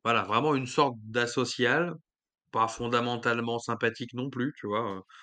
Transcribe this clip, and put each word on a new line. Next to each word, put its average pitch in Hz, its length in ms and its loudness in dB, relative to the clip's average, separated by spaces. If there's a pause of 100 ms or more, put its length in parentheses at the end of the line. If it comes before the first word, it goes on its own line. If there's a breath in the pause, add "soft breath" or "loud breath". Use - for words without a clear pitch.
voilà, 117 180 4
vraiment 120 320 4
une 131 120 0
sorte 127 360 2
d'asocial, 123 920 0 (580)
pas 113 160 2
fondamentalement 117 880 0
sympathique 117 560 -4
non 131 160 -4
plus, 147 280 -2
tu - 100 -10
vois, 104 300 -2
heu, 92 40 -12 (200 loud breath)